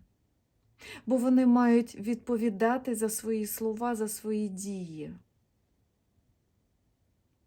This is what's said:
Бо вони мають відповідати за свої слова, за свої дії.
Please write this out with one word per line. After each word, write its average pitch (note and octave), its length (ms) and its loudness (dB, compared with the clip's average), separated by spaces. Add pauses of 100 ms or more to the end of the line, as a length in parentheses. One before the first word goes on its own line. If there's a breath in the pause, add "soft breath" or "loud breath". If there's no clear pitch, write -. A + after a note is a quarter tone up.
(1080 loud breath)
Бо B3 100 2
вони B3+ 300 4
мають A#3+ 480 6
відповідати A#3 1000 -2
за A3 140 -2
свої G#3+ 380 -4
слова, A3+ 480 -4
за G#3+ 140 -4
свої G#3+ 400 -4
дії. F#3 640 -10 (2250)